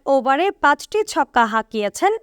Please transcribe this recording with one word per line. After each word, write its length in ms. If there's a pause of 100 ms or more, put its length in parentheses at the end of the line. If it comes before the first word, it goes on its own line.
ওভারে 420 (140)
পাঁচটি 460
ছক্কা 380
হাঁকিয়েছেন 680 (120)